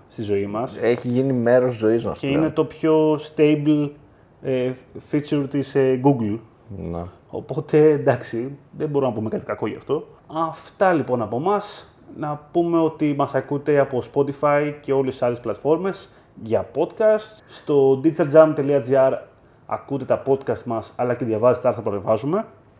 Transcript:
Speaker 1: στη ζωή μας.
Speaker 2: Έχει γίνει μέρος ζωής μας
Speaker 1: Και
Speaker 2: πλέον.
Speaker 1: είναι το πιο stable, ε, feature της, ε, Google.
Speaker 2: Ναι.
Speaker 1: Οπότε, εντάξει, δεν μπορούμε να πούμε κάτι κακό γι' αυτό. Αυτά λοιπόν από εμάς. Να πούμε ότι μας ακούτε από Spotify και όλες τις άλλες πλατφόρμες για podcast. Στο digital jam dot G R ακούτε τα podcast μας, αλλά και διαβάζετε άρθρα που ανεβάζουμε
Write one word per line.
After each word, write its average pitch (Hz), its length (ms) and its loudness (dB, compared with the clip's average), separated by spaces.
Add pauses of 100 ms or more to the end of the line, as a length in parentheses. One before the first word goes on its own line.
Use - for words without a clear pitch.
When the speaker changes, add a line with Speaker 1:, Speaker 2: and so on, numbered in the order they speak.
Speaker 1:
στη - 140 -14
ζωή 101 240 -2
μας. 107 360 -8
Speaker 2:
Έχει 120 260 0
γίνει 131 260 0
μέρος 123 440 2
ζωής 110 280 2
μας 85 140 -6
Speaker 1:
Και 143 80 -6
Speaker 2:
πλέον. 139 140 0
Speaker 1:
είναι 156 100 0
το 151 140 0
πιο 156 480 2
stable, 151 760 2 (520)
ε, 127 300 -2 (400)
feature 147 380 -2
της, 139 260 -4
ε, 131 280 2
Google. 117 360 2 (500)
Speaker 2:
Ναι. 85 140 -6 (260)
Speaker 1:
Οπότε, 151 600 2
εντάξει, 131 680 -2 (200)
δεν 151 120 -6
μπορούμε 135 220 0
να 110 60 -6
πούμε 110 120 -4
κάτι 143 160 -6
κακό 110 220 -6
γι' 101 80 -6
αυτό. 151 320 -6 (420)
Αυτά 185 440 -2
λοιπόν 123 280 0
από 110 160 -4
εμάς. 196 560 -4 (240)
Να 147 240 -8 (100)
πούμε 170 280 2
ότι 156 380 0
μας 139 180 -2
ακούτε 143 440 0
από 131 220 0 (120)
Spotify 147 680 0
και 135 120 -4
όλες 135 200 0
τις - 100 -4
άλλες 123 160 -2
πλατφόρμες 160 680 -4 (340)
για - 320 -2
podcast. 214 720 0
Στο 135 560 2
digital 156 300 2
jam 156 220 8
dot 143 340 0
G 135 200 4
R 127 40 -2 (520)
ακούτε 127 400 -8
τα 120 200 0
podcast 135 380 -2
μας, 113 320 -8
αλλά 123 180 -2
και 123 120 -6
διαβάζετε 113 420 2
άρθρα 117 160 -2
που 110 60 -2
ανεβάζουμε 135 560 -2 (340)